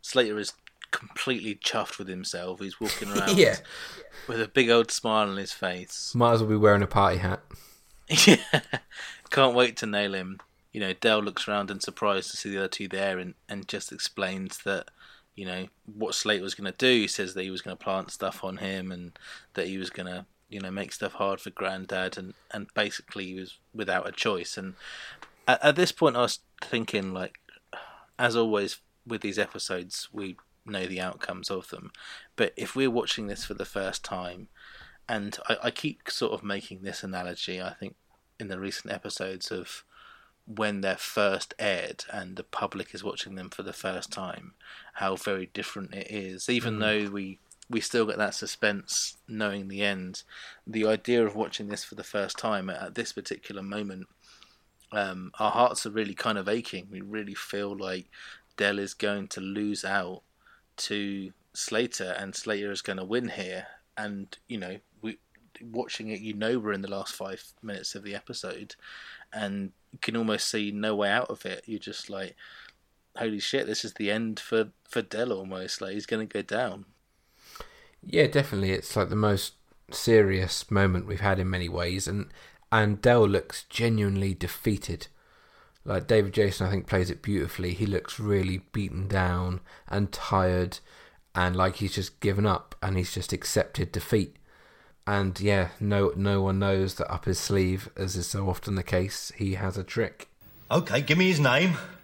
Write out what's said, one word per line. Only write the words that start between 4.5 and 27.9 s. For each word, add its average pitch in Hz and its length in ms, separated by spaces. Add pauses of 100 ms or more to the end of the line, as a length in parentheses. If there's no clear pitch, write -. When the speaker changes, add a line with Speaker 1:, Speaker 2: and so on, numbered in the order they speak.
Speaker 1:
old 117 220
smile 107 380
on 98 80
his 98 160
face. - 640
Speaker 2:
Might 117 180
as 113 80
well 107 80
be 107 60
wearing 104 280
a 95 40
party 95 300
hat. 92 280
Speaker 1:
<laughs> - 60 (760)
Yeah. 196 100 (920)
Can't 131 260
wait 123 220
to - 80
nail 101 280
him. 95 260 (340)
You 110 80
know, 95 120
Del 107 280
looks 101 260
around 101 240
and 95 100
surprised 101 500
to - 60
see - 120
the 98 80
other 95 100
two 98 220
there 95 300
and, 90 160 (120)
and 101 220
just - 240
explains 95 720
that, 98 240 (460)
you 98 100
know, 92 220 (180)
what 107 300
Slate 104 260
was 95 120
gonna 98 200
do. - 140 (140)
He 101 60
says 95 260
that 95 100
he 95 80
was 92 100
gonna 92 160
plant 95 340
stuff - 320
on 95 140
him 95 340
and 90 260 (360)
that 87 140
he 95 100
was 92 120
gonna, 92 360 (240)
you 104 100
know, 95 120
make 98 200
stuff - 220
hard 98 260
for - 120
Grandad, 92 680
and, 92 160 (180)
and 101 220
basically 104 540
he 95 120
was 92 180 (160)
without 95 340
a 98 40
choice. 95 460
And 95 160 (760)
at, 139 160
at 151 140
this 180 160
point 135 240
I 123 60
was - 160 (220)
thinking, 104 520
like, 92 260 (800)